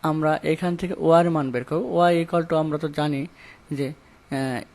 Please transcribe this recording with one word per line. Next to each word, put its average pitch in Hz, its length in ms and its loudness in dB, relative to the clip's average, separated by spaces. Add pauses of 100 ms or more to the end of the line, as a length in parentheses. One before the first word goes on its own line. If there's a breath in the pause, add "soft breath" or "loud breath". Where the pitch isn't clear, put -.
আমরা 156 420 0
এখান 170 340 -2
থেকে 180 200 -6
ওয়াই 165 260 6
এর 170 80 2
মান 147 200 -2
বের 123 120 -2
করব। 160 220 -4
ওয়াই 170 400 2
equal 165 240 -2
to 165 60 0
আমরা 156 220 0
তো 156 120 -4
জানি 147 380 -4 (440 loud breath)
যে, 139 160 -4
আহ, 135 760 -8 (120)